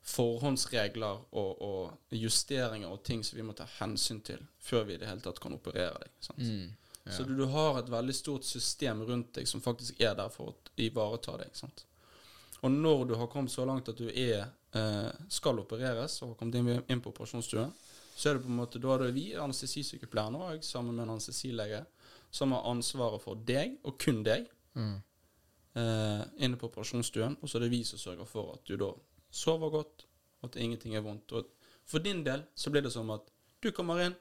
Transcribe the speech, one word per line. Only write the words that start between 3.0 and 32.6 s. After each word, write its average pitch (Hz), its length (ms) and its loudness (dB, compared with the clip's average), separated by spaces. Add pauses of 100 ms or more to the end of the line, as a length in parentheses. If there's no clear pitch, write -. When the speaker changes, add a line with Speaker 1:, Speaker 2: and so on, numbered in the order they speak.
Speaker 1:
ting 113 200 -2
som - 140 -4
vi 110 80 -6
må 107 100 -8
ta - 120 -10 (120)
hensyn 107 420 0
til - 200 -10 (180)
før 113 260 2
vi 95 100 -6
i - 60 -10
det 107 80 -6
hele 98 140 -8
tatt 90 160 -6
kan - 160 -8
operere - 460 -2
deg, - 180 -16
sant? - 220 -8
Speaker 2:
Mm. 101 300 -2 (340)
Ja. 98 100 -6
Speaker 1:
Så 127 100 -2
du, 135 100 -2
du 135 140 4
har 147 300 4
et 120 100 -6
veldig 120 240 0
stort 135 320 -4
system 117 600 0
rundt 120 280 -2
deg 127 160 -2
som - 140 -2
faktisk 117 380 0
er 110 140 8
der 98 140 -2
for - 220 -8
å - 260 -18
ivareta 113 640 0
deg, - 160 -10
sant? - 300 -12 (760)
Og 131 120 2
når 143 360 6
du 117 100 4
har 117 140 0
kommet 131 220 -2
så 127 120 0
langt 131 240 0
at 110 80 -6
du 120 120 -4
er, 113 340 2 (320)
eh, 107 320 2 (220)
skal 117 340 2
opereres 123 580 -2
og 120 120 -8
har - 40 -12
kommet 117 220 0
inn, 120 100 4 (200)
inn 123 120 2
på - 80 -8
operasjonsstuen, 113 640 -4 (380)
så - 200 2
er 143 80 4
det 127 60 -2
på 127 80 -2
en 120 80 2
måte, 120 220 -4
da 131 120 2
er 131 140 4
det 123 80 2
vi, 165 180 -2
anestesisykepleierne 131 1040 -2
og 180 160 -4
jeg, 156 140 -8
sammen 120 260 -2
med 117 140 -2
en 110 80 -4
anestesilege, 107 640 -4 (480)
som 135 260 2
har - 160 2
ansvaret 120 540 0
for 104 240 -6
deg, 160 360 2
og - 160 -4
kun 120 240 4
deg, 113 220 4 (260)
Speaker 2:
Mm. 104 300 -2 (720)
Speaker 1:
eh, 110 460 4 (240)
inne 123 100 4
på 117 140 -6
operasjonsstuen, 117 720 0
og 147 80 -6
så - 80 -2
er 117 80 4
det 120 80 4
vi 120 100 4
som - 160 -4
sørger 90 260 -8
for - 280 -6
at - 120 -16
du 98 120 -4
da 98 140 0 (400)
sover 160 380 2
godt, 151 360 -4 (380)
og 127 60 -10
at - 60 -14
ingenting 117 400 -2
er 107 60 0
vondt. 104 320 -8
Og - 160 -4 (400)
for 156 100 2
din 180 240 0
del 143 200 0 (120)
så - 160 -2